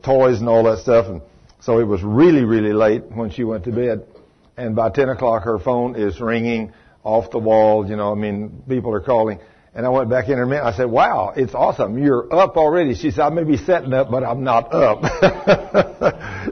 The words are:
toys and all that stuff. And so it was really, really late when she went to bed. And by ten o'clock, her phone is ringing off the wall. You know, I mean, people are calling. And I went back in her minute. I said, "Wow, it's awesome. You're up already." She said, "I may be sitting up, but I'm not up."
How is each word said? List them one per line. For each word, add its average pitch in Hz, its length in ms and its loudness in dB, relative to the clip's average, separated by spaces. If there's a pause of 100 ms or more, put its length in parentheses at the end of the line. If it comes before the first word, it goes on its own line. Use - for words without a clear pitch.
toys 131 380 2
and 117 80 -4
all 113 160 4
that 110 160 2
stuff. 117 280 2
And 87 140 -12 (380)
so 117 200 0
it 117 40 2
was 101 180 -2
really, 131 440 4
really 107 260 2
late 107 400 2
when 113 200 -8
she 127 120 -8
went 110 220 -6
to 120 80 -8
bed. 117 320 -4 (500)
And 113 220 -6
by 113 140 0
ten 135 180 2
o'clock, 117 340 0
her 110 160 -2
phone 123 380 -2
is 104 240 -4
ringing 113 500 -2 (320)
off 113 260 -2
the 120 100 -6
wall. 110 460 4
You 104 120 -6
know, 104 160 -2
I - 20 -2
mean, 104 540 -6
people 120 240 -2
are 98 80 -2
calling. 110 380 0 (360)
And 113 100 -6
I 127 40 0
went 127 200 0
back 123 200 0
in 135 80 0
her 123 80 0
minute. 139 180 -2
I 117 100 -2
said, 127 120 -2
"Wow, 127 500 0
it's 127 200 -2
awesome. 120 420 -2
You're 139 360 0
up 180 240 2
already." 156 360 2
She 135 180 -4
said, 151 100 -2
"I 147 80 2
may 165 140 -2
be 151 140 0
sitting 160 360 0
up, 131 180 0
but 131 120 -2
I'm 127 200 -4
not 120 300 2
up." 131 300 2 (1500)